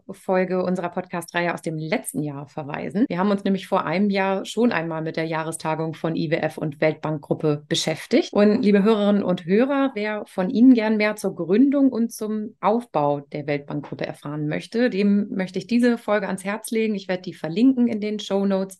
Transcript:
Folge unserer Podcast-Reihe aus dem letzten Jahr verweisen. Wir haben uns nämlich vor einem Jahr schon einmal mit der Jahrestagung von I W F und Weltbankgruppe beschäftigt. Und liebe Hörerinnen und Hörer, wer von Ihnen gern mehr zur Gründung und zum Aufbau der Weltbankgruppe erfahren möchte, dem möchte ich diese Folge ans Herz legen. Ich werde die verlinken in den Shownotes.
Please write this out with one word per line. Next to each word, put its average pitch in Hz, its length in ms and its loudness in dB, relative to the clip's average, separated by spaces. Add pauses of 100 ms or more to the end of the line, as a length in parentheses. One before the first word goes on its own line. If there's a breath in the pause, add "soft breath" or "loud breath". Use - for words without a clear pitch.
Folge 185 540 0
unserer 180 240 -2
Podcast-Reihe 175 680 -4
aus 160 80 -8
dem 160 160 -6
letzten - 460 -4
Jahr 143 240 -8
verweisen. 156 640 -4
Wir 175 80 -4
haben 196 120 2
uns 202 140 0
nämlich 196 240 0
vor 185 180 0
einem 190 240 2
Jahr 196 360 0
schon 233 260 0
einmal 165 300 -4
mit 160 160 -4
der 160 80 -2
Jahrestagung 160 680 -4
von 165 220 -4
I 160 160 -2
W 160 60 0
F 156 200 -2
und - 220 -6
Weltbankgruppe 156 880 -2
beschäftigt. 175 640 0
Und 208 320 4
liebe 202 200 4
Hörerinnen 208 380 4
und 180 240 -2
Hörer, 269 500 2
wer 214 320 -4
von 185 220 -4
Ihnen 254 240 8
gern 220 220 2
mehr 214 220 0
zur 190 180 -4
Gründung 262 560 4
und 226 220 -2
zum 214 480 -6
Aufbau 151 580 0
der 147 280 -10
Weltbankgruppe 147 600 -6
erfahren 151 400 -8
möchte, 220 420 -2
dem 202 400 2
möchte 190 300 -4
ich 190 80 -10
diese 240 300 2
Folge 208 300 -2
ans 190 180 -6
Herz 202 260 -6
legen. 220 240 0
Ich 190 140 -8
werde 185 140 -4
die 170 100 -10
verlinken 240 560 2
in 220 100 -4
den 214 200 -4
Shownotes. 196 600 -2